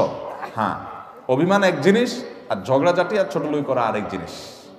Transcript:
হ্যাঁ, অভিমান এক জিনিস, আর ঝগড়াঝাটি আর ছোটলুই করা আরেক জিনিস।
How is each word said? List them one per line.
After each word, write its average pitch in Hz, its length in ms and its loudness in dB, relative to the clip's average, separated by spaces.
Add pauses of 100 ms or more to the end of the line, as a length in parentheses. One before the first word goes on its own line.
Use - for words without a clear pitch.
(560)
হ্যাঁ, 101 200 0 (520)
অভিমান 175 360 4
এক 175 180 2
জিনিস, 226 420 2 (260)
আর 113 60 -2 (100)
ঝগড়াঝাটি 175 540 2
আর 190 120 2
ছোটলুই 151 320 -2
করা 127 180 0
আরেক 107 280 0
জিনিস। - 480 -10 (220)